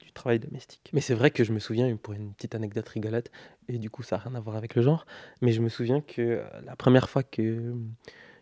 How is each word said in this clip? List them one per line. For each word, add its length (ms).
du 100
travail 260
domestique. 540
Mais 80
c'est 140
vrai 160
que 140
je 80
me 60
souviens, 380
pour 180
une 200
petite 200
anecdote 340
rigolote, 420
et 100
du 120
coup, 120
ça 140
a 40
rien 140
à 60
voir 160
avec 180
le 80
genre, 240
mais 120
je 80
me 80
souviens 320
que, 200
euh, 240
la 120
première 320
fois 140
que, 520